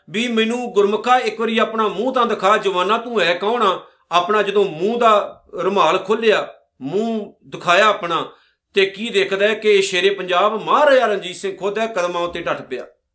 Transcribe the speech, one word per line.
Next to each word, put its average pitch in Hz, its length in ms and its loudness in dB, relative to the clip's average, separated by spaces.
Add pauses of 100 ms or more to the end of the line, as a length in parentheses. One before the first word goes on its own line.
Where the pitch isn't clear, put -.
(100)
ਵੀ, 220 180 -2
"ਮੈਨੂੰ 226 440 -2
ਗੁਰਮੁਖਾ, 214 460 2
ਇੱਕ 220 220 -2
ਵਾਰੀ 226 180 0
ਆਪਣਾ 220 300 0
ਮੂੰਹ 202 260 -2
ਤਾਂ 240 120 2
ਦਿਖਾ, 208 300 2
ਜਵਾਨਾ, 190 420 0
ਤੂੰ 226 220 -4
ਹੈ 170 140 2
ਕੌਣ 214 280 -2
ਆ?" 185 240 0 (260)
ਆਪਣਾ 202 300 2
ਜਦੋਂ 196 220 0
ਮੂੰਹ 185 340 -4
ਦਾ 220 460 0 (100)
ਰੁਮਾਲ 180 440 0
ਖੋਲ੍ਹਿਆ, 208 560 0 (260)
ਮੂੰਹ 202 540 -4 (120)
ਦਿਖਾਇਆ 170 380 2
ਆਪਣਾ, 170 480 -2 (420)
ਤੇ 196 120 4
ਕੀ 196 220 -8
ਦੇਖਦਾ 196 400 0
ਹੈ 220 60 2
ਕਿ 208 280 2
ਸ਼ੇਰੇ 185 280 0
ਪੰਜਾਬ 190 540 0
ਮਹਾਰਾਜਾ 254 420 4
ਰਣਜੀਤ 185 300 -4
ਸਿੰਘ 196 200 -8
ਖੁਦ 202 220 -4
ਹੈ, 226 80 0
ਕਦਮਾਂ 175 360 -2
ਉੱਤੇ 175 200 -6
ਡਟ 160 200 -4
ਪਿਆ। - 240 -10 (280)